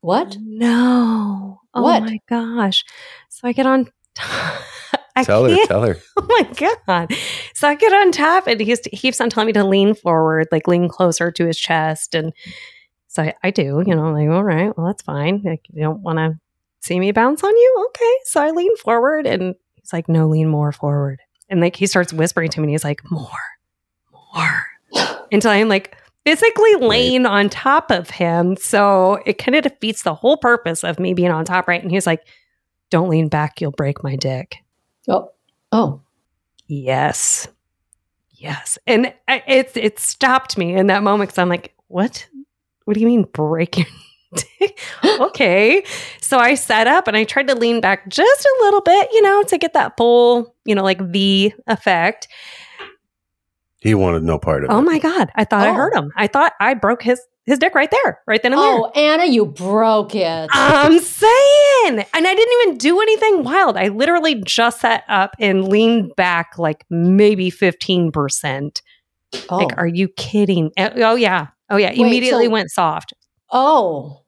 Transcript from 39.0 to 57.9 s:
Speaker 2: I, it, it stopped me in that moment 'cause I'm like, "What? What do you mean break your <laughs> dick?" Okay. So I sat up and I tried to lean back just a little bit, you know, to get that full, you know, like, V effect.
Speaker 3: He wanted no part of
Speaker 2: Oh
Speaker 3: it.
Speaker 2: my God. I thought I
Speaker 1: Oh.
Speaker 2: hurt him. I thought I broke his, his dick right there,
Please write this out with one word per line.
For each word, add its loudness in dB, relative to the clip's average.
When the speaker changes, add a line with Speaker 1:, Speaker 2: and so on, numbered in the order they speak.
Speaker 2:
I, -2
it, 0
it -4
stopped -2
me -4
in 2
that 0
moment 0
'cause -6
I'm 0
like, -6
"What? -6
What -2
do -2
you 2
mean 2
break -4
your 0
<laughs> -12
dick?" -4
Okay. 2
So 0
I 4
sat 0
up 2
and 0
I 2
tried -2
to 2
lean 0
back -2
just 2
a 4
little 4
bit, 4
you 4
know, 4
to 0
get -4
that 0
full, 4
you 0
know, -2
like, 0
V 2
effect. -2
Speaker 3:
He 2
wanted 0
no 0
part -2
of -6
Speaker 2:
Oh 2
Speaker 3:
it. 2
Speaker 2:
my 2
God. -2
I 0
thought 0
I 2
Speaker 1:
Oh. 0
Speaker 2:
hurt -2
him. -4
I 0
thought 0
I 2
broke -2
his, 0
his 0
dick 0
right 2
there, 0